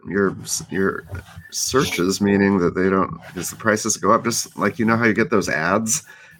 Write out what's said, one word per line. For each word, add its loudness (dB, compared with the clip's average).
your, 0
your -2
searches, 0
meaning 4
that 0
they 2
don't, 0
because -8
the -12
prices 0
go 2
up. 4
Just -4
like, -2
you 0
know 4
how 2
you 4
get 0
those 0
ads 0